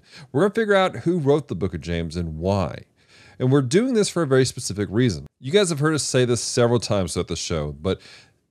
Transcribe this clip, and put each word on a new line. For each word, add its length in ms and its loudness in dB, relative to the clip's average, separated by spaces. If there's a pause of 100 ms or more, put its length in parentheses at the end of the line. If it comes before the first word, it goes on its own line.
(320)
We're 100 0
gonna 120 2
figure 220 2
out 220 2
who 200 0
wrote 300 2
the 80 -6
book 180 -2
of 80 -8
James 340 -4
and 220 -4
why. 460 -2 (560)
And 120 2
we're 120 4
doing 320 2
this 140 2
for 120 -4
a 60 -2
very 180 4
specific 460 -6
reason. 340 0 (140)
You 120 -8
guys 180 4
have 100 -4
heard 160 2
us 80 -2
say 200 2
this 180 0
several 380 2
times 340 -2
throughout 160 -4
the 60 -4
show, 360 -4
but 280 -4 (520)